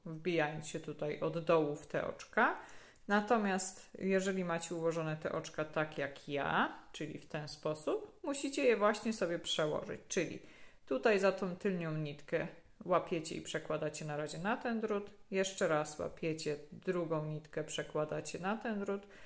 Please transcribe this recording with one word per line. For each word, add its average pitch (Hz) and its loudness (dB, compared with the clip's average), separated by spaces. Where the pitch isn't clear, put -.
wbijając 156 0
się 160 -4
tutaj 151 -4
od 160 0
dołu 156 6
w - -10
te - -2
oczka. - 2
Natomiast 208 2
jeżeli 190 4
macie 170 0
ułożone 160 2
te - -2
oczka 160 -2
tak 156 -2
jak 139 -6
ja, 160 2
czyli 156 -8
w - -16
ten 151 -6
sposób, 269 -4
musicie 277 0
je 233 6
właśnie 220 2
sobie 175 0
przełożyć. - -2
Czyli - -2
tutaj 247 4
za 196 6
tą 190 -2
tylnią 175 0
nitkę 156 -2
łapiecie 165 2
i - -4
przekładacie 156 -4
na 147 -4
razie 151 -4
na 202 0
ten 233 -2
drut, 208 -2
jeszcze 190 2
raz 151 2
łapiecie 160 -2
drugą 165 -2
nitkę, 156 -6
przekładacie 151 -2
na 196 0
ten 220 -4
drut 202 -2